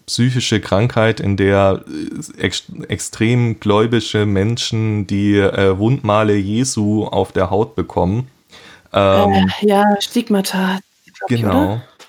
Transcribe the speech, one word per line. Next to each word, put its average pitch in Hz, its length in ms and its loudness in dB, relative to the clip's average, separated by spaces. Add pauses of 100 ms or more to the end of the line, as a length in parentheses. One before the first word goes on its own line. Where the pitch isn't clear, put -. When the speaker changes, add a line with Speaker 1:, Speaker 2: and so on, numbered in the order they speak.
Speaker 1:
psychische 120 540 0
Krankheit, 110 600 0
in 98 160 -2
der, 98 500 2
äh, - 560 -10
ex-, - 300 -6 (160)
extrem 117 720 -2
gläubische 107 640 0
Menschen 107 840 -2
die, 101 300 2
äh, 98 400 2
Wundmale 107 580 2
Jesu 107 680 0
auf - 280 -2
der 92 180 0
Haut 107 240 -2
bekommen. 95 540 -2 (680)
Ähm, 196 380 4 (280)
Speaker 2:
Äh, 208 60 0
ja, 202 180 4 (160)
Stigmata, 196 760 -2 (400)
glaub - 120 -10
ich, 117 120 2
Speaker 1:
genau, 95 220 2
Speaker 2:
oder? 107 180 -4 (260)